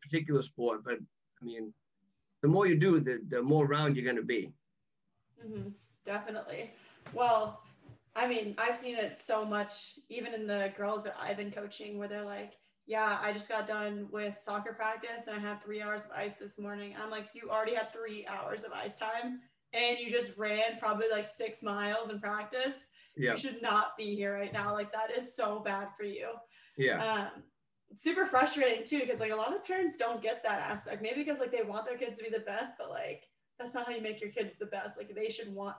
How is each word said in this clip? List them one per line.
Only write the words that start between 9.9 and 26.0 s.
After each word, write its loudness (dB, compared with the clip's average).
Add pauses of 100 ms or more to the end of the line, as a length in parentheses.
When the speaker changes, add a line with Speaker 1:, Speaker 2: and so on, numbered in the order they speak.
Speaker 2:
even -6
in -4
the 0
girls -2
that -6
I've -2
been -4
coaching, -8
where -4
they're -4
like, -8 (340)
"Yeah, 4
I 0
just -8
got 0
done -2
with -4
soccer -4
practice -4
and -6
I -4
had -4
three -6
hours -4
of -16
ice -4
this -12
morning." -8
And -8
I'm -8
like, -8
"You -8
already 2
had -2
three -6
hours -6
of -8
ice -6
time -2 (320)
and 4
you -6
just 0
ran 2
probably, 2
like, 0
six -6
miles 0
in -4
practice. -2 (260)
Speaker 1:
Yeah. 4
Speaker 2:
You 2
should -6
not 4
be -2
here 0
right -4
now. 0
Like, -2
that 0
is -4
so 2
bad -2
for -8